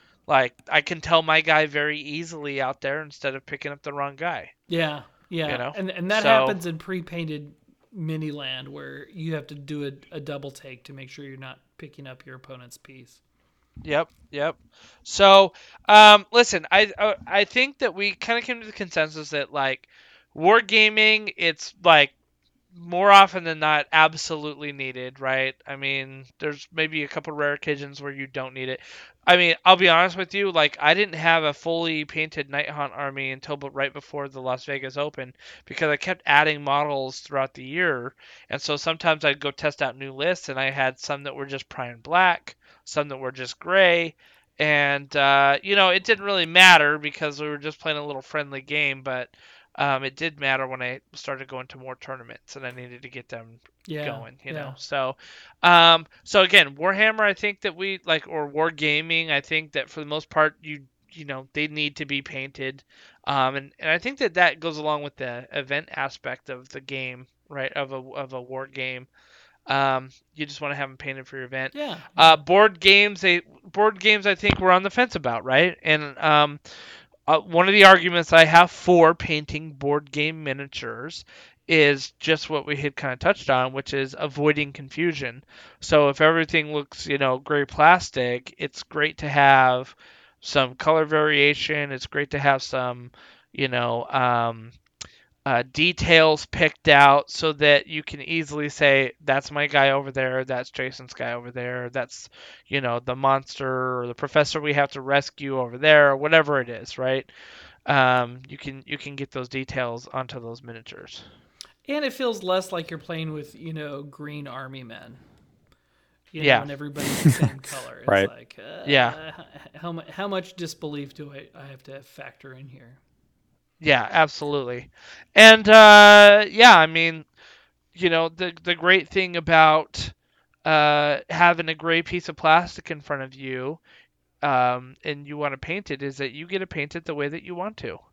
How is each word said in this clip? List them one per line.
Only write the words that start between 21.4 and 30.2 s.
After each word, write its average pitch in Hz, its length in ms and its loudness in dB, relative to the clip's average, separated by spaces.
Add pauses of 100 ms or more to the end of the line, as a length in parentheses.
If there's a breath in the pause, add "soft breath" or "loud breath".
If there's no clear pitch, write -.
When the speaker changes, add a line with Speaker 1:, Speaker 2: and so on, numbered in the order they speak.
Speaker 1:
like, 156 300 6 (640)
more 175 360 0
often 190 320 8
than 160 160 -6
not, 151 320 0
absolutely 151 800 -2
needed, 131 480 -12
right? 131 340 -4 (120)
I 139 100 -14
mean, 135 480 -10 (160)
there's 147 320 -10
maybe 156 320 -4
a 139 40 -8
couple 156 260 -10
rare 147 200 -2
occasions 143 480 -8
where 143 100 -12
you 139 160 -14
don't 131 260 -12
need 131 160 -10
it. 131 100 -10 (460 loud breath)
I 180 100 6
mean, 175 180 2 (100)
I'll 185 120 8
be 180 120 4
honest 170 280 2
with 190 180 -8